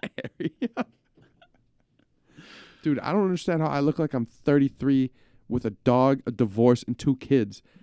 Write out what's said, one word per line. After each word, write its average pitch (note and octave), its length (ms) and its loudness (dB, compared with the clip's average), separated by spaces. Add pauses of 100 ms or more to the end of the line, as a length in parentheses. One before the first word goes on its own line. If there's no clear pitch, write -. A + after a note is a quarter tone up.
(400)
area. - 460 -6
<laughs> - 0 - (2000)
Dude, D3 160 0
I - 120 -6
don't G3+ 120 0
understand F3+ 380 -2
how D#3 60 0
I C#3+ 120 -2
look D3 200 0
like D#3 140 -2
I'm A#2+ 120 -2
thirty-three C#3 840 0 (380)
with B2 160 -4
a A2 60 -4
dog, B2+ 540 2
a B2+ 60 -6
divorce, A2+ 520 2
and B2 140 -6
two C#3 200 0
kids, A2 440 -2 (220)